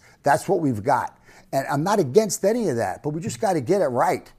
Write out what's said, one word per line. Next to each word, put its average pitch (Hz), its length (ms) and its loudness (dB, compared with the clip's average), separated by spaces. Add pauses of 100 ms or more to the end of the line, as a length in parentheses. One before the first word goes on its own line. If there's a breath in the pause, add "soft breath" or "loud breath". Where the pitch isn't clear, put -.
(220 soft breath)
That's 147 260 2
what 196 120 2
we've 127 240 -2
got. 117 340 -2 (340 soft breath)
And 135 140 -2
I'm 147 180 -2
not 202 140 2
against 180 480 2
any 220 240 2
of 127 60 0
that, 95 260 -2
but 147 80 -6
we 151 100 -6
just 208 220 -8
gotta 190 180 0
get 160 220 0
it 156 60 2
right. 135 520 -2